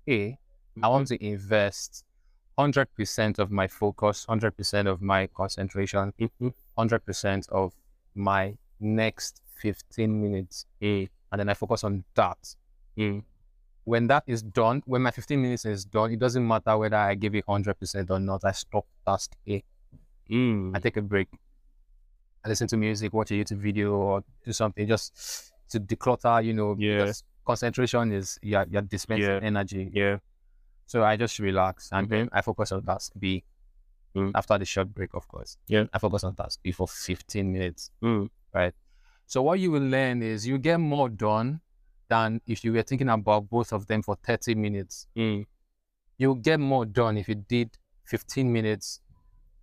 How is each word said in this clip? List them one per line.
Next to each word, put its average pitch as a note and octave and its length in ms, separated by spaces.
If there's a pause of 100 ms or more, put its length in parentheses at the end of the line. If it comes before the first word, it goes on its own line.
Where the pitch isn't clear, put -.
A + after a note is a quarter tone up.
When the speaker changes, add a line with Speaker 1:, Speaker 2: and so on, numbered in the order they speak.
Speaker 1:
A, A#2 300 (440)
I G#2+ 60
want C3+ 200
Speaker 2:
Mm-hmm. A#2+ 80
Speaker 1:
to G#2 160
invest G2+ 760 (520)
hundred C#3 380
percent G#2+ 440
of G2+ 120
my G2 160
focus, G#2 580
hundred A2 300
percent G2+ 320
of F#2+ 140
my F#2+ 260
concentration, G2 920
Speaker 2:
Mm-hmm. A#2+ 300 (280)
Speaker 1:
hundred A2+ 280
percent G2 440
of F#2+ 240 (420)
my G2+ 400 (240)
next A2 640 (200)
fifteen G#2+ 600
minutes. G2 440 (160)
Speaker 2:
Mm. G2+ 280 (220)
Speaker 1:
And G2+ 80
then G2+ 100
I G2+ 40
focus G#2+ 300
on G2+ 200 (120)
that. - 400 (420)
Speaker 2:
Mm. G#2 260 (600)
Speaker 1:
When A#2 240
that C#3+ 200
is A2+ 160
done, A#2 420
when B2+ 160
my B2 100
fifteen C#3 300
minutes B2 240
is G2+ 200
done, A2 260
it A2+ 80
doesn't B2 280
matter A2 300
whether G#2+ 200
I G2+ 180
give G2+ 200
it G2+ 120
hundred G2+ 320
percent F#2 320
or F#2+ 80
not. F#2+ 240
I G2 80
stop - 340 (200)
task - 280 (140)
A. G#2 160 (640)
Speaker 2:
Mm. G#2+ 460
Speaker 1:
I G2 40
take A2 180
a G#2+ 40
break. G2 260 (1160)
I A2 60
listen A2 200
to A#2 80
music, G#2+ 360
watch A2 180
a G#2 40
YouTube G#2 240
video, G#2 340
or G2 300 (200)
do A#2+ 80
something G#2 360
just - 640 (180)
to A2 100
declutter, A#2 640
you A2+ 100
know, G#2 240
Speaker 2:
Yeah. G#2 220
Speaker 1:
because G2+ 240 (220)
concentration A#2+ 640
is, G2 300
you're, G2+ 280
you're G2+ 120
dispensing G#2 480
Speaker 2:
Yeah. G2 140
Speaker 1:
energy. G2 500
Speaker 2:
Yeah. G2+ 240 (720)
Speaker 1:
So A#2 160
I G#2+ 140
just A2+ 220
relax F#2+ 520
and G2 180
then A2 180
Speaker 2:
Mm-hmm. G2+ 100
Speaker 1:
I G2+ 40
focus A2 300
on - 120
task - 360
B. F#2 240 (720)
Speaker 2:
Mm. G2 200
Speaker 1:
After G#2 220
the F#2+ 80
short G2 280
break, F#2+ 200
of - 140
course. - 300 (100)
Speaker 2:
Yeah. G#2+ 260
Speaker 1:
I F#2+ 60
focus G2+ 240
on F#2+ 120
task - 280
B F#2 80
for F2 160
fifteen F#2+ 640
minutes. F#2 380 (100)
Speaker 2:
Mm. A2 280 (240)
Speaker 1:
Right. F2+ 200 (540)
So C3 160
what E3+ 160
you F#3 120
will D3 120
learn C3 400
is A2 220
you C3+ 120
get D#3+ 220
more C#3+ 300
done A2 520 (480)
than A2+ 380
if A2+ 180
you A2+ 80
were A2+ 100
thinking C3 240
about G#2+ 420
both A#2 220
of G2+ 160
them G#2+ 140
for G#2 220
thirty A#2 320
minutes. G#2 600
Speaker 2:
Mm. A2 300 (720)
Speaker 1:
You'll C3 180
get D3+ 240
more C3+ 260
done A2 320
if G2+ 120
you G#2+ 60
did A#2 420 (280)
fifteen B2 460
minutes A2 480 (640)